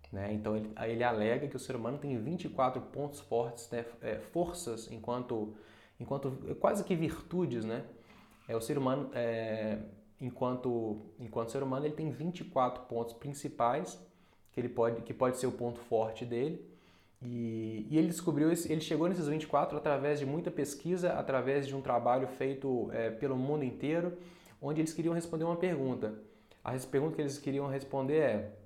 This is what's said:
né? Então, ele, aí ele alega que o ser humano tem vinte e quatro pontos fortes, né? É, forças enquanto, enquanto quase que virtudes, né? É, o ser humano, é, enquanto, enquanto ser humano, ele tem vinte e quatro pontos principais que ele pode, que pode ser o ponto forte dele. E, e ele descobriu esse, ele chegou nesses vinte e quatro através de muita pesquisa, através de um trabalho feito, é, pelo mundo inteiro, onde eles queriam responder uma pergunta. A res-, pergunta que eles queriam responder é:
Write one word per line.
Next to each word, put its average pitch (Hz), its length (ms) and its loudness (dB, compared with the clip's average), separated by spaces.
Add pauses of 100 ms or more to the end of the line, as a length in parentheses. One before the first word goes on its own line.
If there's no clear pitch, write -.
(120)
né? 101 200 -4
Então, 107 240 0
ele, 107 200 -2
aí 113 160 -2
ele 113 100 0
alega 120 460 2
que 139 80 -6
o - 20 -4
ser 127 160 -6
humano 120 240 -2
tem 143 200 -2
vinte 151 260 -2
e 151 40 -4
quatro 127 320 0
pontos 143 400 -6
fortes, - 500 -2
né? 117 140 -2 (160)
É, 110 180 -2
forças 143 720 -4
enquanto, 117 640 -2 (440)
enquanto 139 320 -2 (300)
quase 202 240 4
que 190 100 2
virtudes, 160 720 0
né? 113 200 -2 (640)
É, 117 80 -2
o 113 60 0
ser 143 180 0
humano, 131 340 2
é, 110 680 0 (400)
enquanto, 123 800 0 (180)
enquanto 117 320 -2
ser 139 120 -2
humano, 135 240 0
ele 151 80 -2
tem 156 160 -2
vinte 156 300 -4
e - 40 -8
quatro 127 400 2
pontos 117 300 -4
principais 139 840 -2 (540)
que - 80 -4
ele 120 80 0
pode, 113 340 2
que - 100 -6
pode 127 260 2
ser 131 100 2
o 123 40 2
ponto 120 280 -4
forte 110 440 0
dele. 123 400 -2 (580)
E, 113 680 -4
e 151 60 4
ele 170 120 8
descobriu 156 440 4
esse, 170 180 0
ele 156 120 2
chegou 160 260 2
nesses 170 180 0
vinte 156 180 0
e - 20 -8
quatro 151 300 4
através 147 420 2
de 139 80 0
muita 165 240 -2
pesquisa, 170 640 0
através 135 520 2
de 131 80 -4
um 135 60 -2
trabalho 127 480 4
feito, 131 640 0
é, 113 180 0
pelo 131 260 0
mundo 143 280 0
inteiro, 160 540 0 (420)
onde 151 220 0
eles 160 100 0
queriam 170 220 0
responder 165 300 -2
uma 170 120 2
pergunta. 131 680 0 (400)
A 117 100 -4
res-, 131 120 -2
pergunta 156 320 2
que 156 60 2
eles 139 160 -2
queriam 139 300 0
responder 135 500 0
é: 120 340 2 (140)